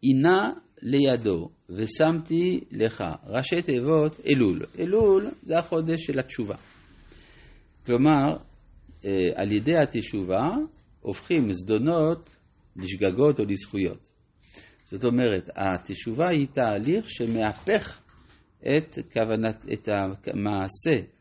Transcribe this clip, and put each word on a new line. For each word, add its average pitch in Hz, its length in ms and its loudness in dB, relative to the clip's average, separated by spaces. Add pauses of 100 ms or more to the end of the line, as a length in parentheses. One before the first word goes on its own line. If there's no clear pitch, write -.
"ענה 170 480 4 (320)
לידו 117 640 2 (220)
ושמתי 160 880 0 (100)
לך", 110 340 -2 (220)
ראשי 135 360 -2
תיבות, 151 640 2
"אלול". 110 340 4 (180)
אלול 202 520 4 (120)
זה 160 160 0
החודש 165 480 -2
של 135 120 -2
התשובה. 107 380 -6 (1300)
כלומר, 143 500 4 (680)
אה, 95 300 2
על 101 180 -2
ידי 113 240 2
התשובה 107 720 0 (520)
הופכים 120 520 -2
זדונות 147 800 0 (460)
לשגגות 95 640 2
או 107 40 2
לזכויות. 98 680 -4 (760)
זאת 101 200 -10
אומרת, 120 500 0
התשובה 98 720 -4
היא 151 240 0
תהליך 123 580 -2
שמהפך 113 920 -2 (760)
את 156 220 -2 (140)
כוונת, 110 600 -2
את 107 160 -8
המעשה 98 1160 -2 (140)